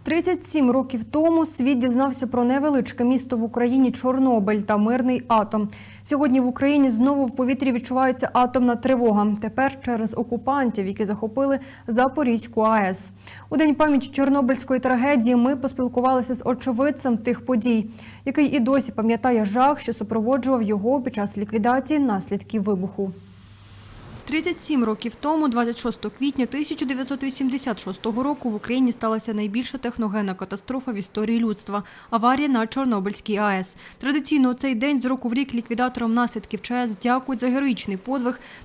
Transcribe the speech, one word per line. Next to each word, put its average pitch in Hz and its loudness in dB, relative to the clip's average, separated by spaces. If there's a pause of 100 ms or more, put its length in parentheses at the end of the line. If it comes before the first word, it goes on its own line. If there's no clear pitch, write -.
Тридцять 330 0
сім 269 2
років 254 -2
тому 320 2
світ 269 0
дізнався 262 0
про 247 0
невеличке 269 0
місто 254 2
в 226 0
Україні 247 2
Чорнобиль 247 2
та 208 0
мирний 247 2
атом. 208 2 (340)
Сьогодні 277 2
в 247 2
Україні 277 4
знову 269 4
в 233 -4
повітрі 254 2
відчувається 254 0
атомна 247 4
тривога. 226 4
Тепер 262 -2
через 220 -2
окупантів, 247 -2
які 202 -4
захопили 226 -2 (280)
Запорізьку 240 0
А 220 4
Е 190 2
С. - -6 (380)
У 311 0
день 302 4
пам'яті 302 2
Чорнобильської 269 2
трагедії 254 2
ми 247 4
поспілкувалися 254 0
з 240 -12
очевидцем 254 0
тих - -2
подій, 226 0 (360)
який 277 2
і 269 0
досі 262 2
пам'ятає 226 2
жах, 262 2
що 233 -4
супроводжував 233 0
його 214 0
під 247 -6
час 202 -2
ліквідації 240 0
наслідків 202 -2
вибуху. 196 -2 (1120)
Тридцять 320 -2
сім 269 0
років 220 -4
тому, 311 0
двадцять 233 0
шостого 214 -6
квітня 262 0
тисяча 294 -4
дев'ятсот 269 -4
вісімдесят 262 -2
шостого 220 -4
року, 285 -2
в 208 -4
Україні 247 0
сталася 220 -4
найбільша 214 -4
техногенна 214 -4
катастрофа 214 -8
в 208 -6
історії 214 -2
людства — 208 -4 (260)
аварія 247 2
на 226 0
Чорнобильській 214 -2
А 208 0
Е 185 -2
С. - -8 (200)
Традиційно 277 2
у 247 0
цей 262 -2
день 269 0
з 233 -6
року 254 -2
в 233 -2
рік 269 -2
ліквідаторам 233 -2
наслідків 226 -2
Ч 247 -6
С 247 -2
дякують 254 0
за 247 0
героїчний 247 -2
подвиг 247 -4 (260)